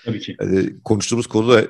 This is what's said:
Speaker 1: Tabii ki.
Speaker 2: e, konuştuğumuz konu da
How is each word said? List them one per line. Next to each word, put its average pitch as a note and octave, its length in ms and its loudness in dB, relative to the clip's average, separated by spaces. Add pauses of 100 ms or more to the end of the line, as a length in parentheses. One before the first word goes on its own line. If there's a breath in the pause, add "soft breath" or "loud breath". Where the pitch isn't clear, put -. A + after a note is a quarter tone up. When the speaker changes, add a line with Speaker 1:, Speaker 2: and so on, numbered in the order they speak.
Speaker 1:
Tabii A2 160 -6
ki. - 220 -14
Speaker 2:
e, G2+ 40 -4 (380)
konuştuğumuz A2+ 420 -2
konu A2 260 -2
da A2+ 160 8